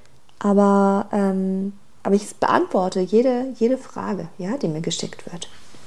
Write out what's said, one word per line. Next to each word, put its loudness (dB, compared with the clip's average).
aber, 4
ähm, -2
aber 2
ich -2
beantworte 2
jede, 2
jede 2
Frage, -8
ja, -4
die -4
mir -4
geschickt -8
wird. -12